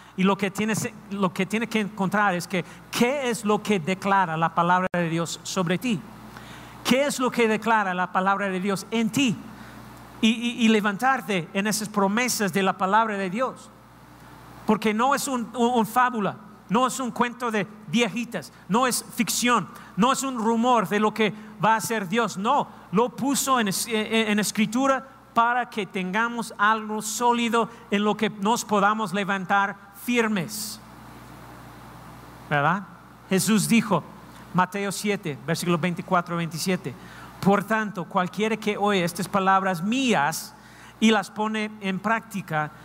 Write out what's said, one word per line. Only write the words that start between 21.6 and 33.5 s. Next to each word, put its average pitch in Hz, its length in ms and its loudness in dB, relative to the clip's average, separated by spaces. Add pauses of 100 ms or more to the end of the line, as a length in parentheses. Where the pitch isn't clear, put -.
va 220 100 6
a - 20 2
hacer 214 300 -2
Dios. 214 300 0
No, 226 320 0 (240)
lo 226 160 4
puso 262 500 0
en 214 100 2
es-, - 200 -4
en, 220 400 0
en 208 100 2
escritura 240 680 0 (260)
para 240 380 2
que 202 160 -4
tengamos 220 720 -2
algo 214 420 2
sólido 233 680 0 (200)
en 202 140 2
lo 208 120 2
que 214 120 0
nos 208 360 0
podamos 208 500 2
levantar 196 600 0 (280)
firmes. 220 760 -2 (1700)
¿Verdad? 156 320 2 (460)
Jesús 190 400 2